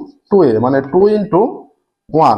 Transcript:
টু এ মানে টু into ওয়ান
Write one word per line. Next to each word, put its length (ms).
টু 140
এ 160
মানে 200
টু 100
into 260
ওয়ান 280